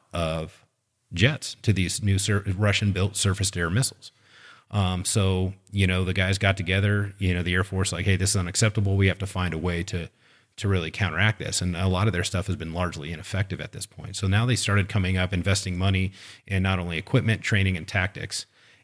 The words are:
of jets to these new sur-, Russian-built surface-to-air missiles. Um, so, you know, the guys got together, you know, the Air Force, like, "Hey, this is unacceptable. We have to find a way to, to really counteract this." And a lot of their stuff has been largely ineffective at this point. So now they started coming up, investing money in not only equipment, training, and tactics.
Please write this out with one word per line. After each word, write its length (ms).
of 520
jets 500
to 100
these 300
new 160
sur-, 240
Russian-built 600
surface-to-air 560
missiles. 400
Um, 340
so, 500
you 160
know, 180
the 80
guys 240
got 200
together, 600
you 160
know, 100
the 100
Air 100
Force, 280
like, 140
"Hey, 100
this 140
is 80
unacceptable. 580
We 120
have 120
to 80
find 260
a 40
way 260
to, 260
to 100
really 240
counteract 480
this." 220
And 140
a 140
lot 180
of 60
their 100
stuff 240
has 80
been 160
largely 400
ineffective 480
at 140
this 120
point. 300
So 120
now 180
they 100
started 320
coming 300
up, 160
investing 440
money 360
in 160
not 160
only 180
equipment, 440
training, 340
and 100
tactics. 600